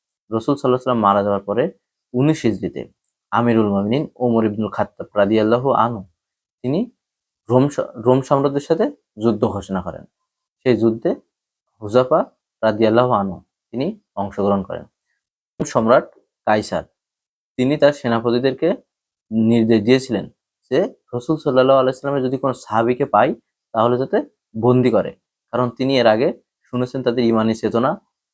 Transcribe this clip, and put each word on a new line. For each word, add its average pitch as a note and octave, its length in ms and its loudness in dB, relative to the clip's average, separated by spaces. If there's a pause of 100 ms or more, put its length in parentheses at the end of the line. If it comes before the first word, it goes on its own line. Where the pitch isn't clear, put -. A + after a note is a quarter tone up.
(300)
রাসূল A2+ 260 -2
সাল্লাল্লাহু C#3 120 -4
আলাইহি B2+ 160 2
সাল্লাম B2 180 0
মারা G2+ 220 4
যাওয়ার G2+ 200 -2
পরে G#2+ 200 -2 (500)
উনিশ D3 280 0
হিজরিতে F#2 400 -4 (500)
আমিরুল A2 380 2
মুমিনিন G#2 340 0 (120)
ওমর A#2 300 0
ইবনুল G#2 260 -4
খাত্তাব - 440 -8
রাদিয়াল্লাহু A2 560 2
আনহু A2+ 320 0 (600)
তিনি C#3 160 -2 (720)
রোম B2+ 200 4
স-, - 260 -6
রোম B2 260 2
সাম্রাজ্যের C#3 400 0
সাথে E3 240 0 (340)
যুদ্ধ G#2+ 260 0
ঘোষণা F#2+ 360 -4
করেন। F2 220 -10 (600)
সেই B2 120 4
যুদ্ধে A2+ 320 0 (720)
হুযায়ফা B2+ 380 0 (440)
রাদিয়াল্লাহু A2 480 2
আনহু G2 260 -2 (360)
তিনি D#3 260 -6 (160)
অংশগ্রহণ G2+ 480 -2
করেন। E2 220 -12 (720)
সম্রাট A#2+ 460 2 (420)
কায়সার G#2+ 360 -2 (760)
তিনি C3 180 2
তার C#3+ 160 4
সেনাপতিদেরকে B2 760 -2 (640)
নির্দেশ A2+ 500 2
দিয়েছিলেন A#2+ 440 0 (460)
যে C3+ 80 0 (340)
রাসূল B2 240 -4
সাল্লাল্লাহু C3+ 420 2
আলাইহি C3 180 0
সাল্লামের C#3 300 -4
যদি C3 100 -4
কোনো B2+ 160 -4
সাহাবীকে A#2+ 520 -2
পায় A#2 260 2 (420)
তাহলে A#2 240 0
যাতে C3+ 200 -2 (440)
বন্দী B2 280 4
করে, G#2 220 -2 (420)
কারণ B2 160 -2
তিনি C3 300 -4
এর A#2 80 4
আগে A2+ 220 2 (340)
শুনেছেন B2 400 -6
তাদের A#2+ 200 0
ঈমানি A2 320 2
চেতনা, A#2 360 -2 (420)